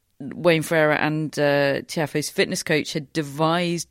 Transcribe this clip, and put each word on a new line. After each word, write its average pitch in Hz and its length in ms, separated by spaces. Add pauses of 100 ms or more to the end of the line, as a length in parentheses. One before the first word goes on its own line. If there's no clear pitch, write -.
(200)
Wayne 160 420
Ferreira 151 360
and, 156 400
uh, 143 440
Tiafoe's 151 480
fitness 185 320
coach - 300
had 147 200
devised 160 800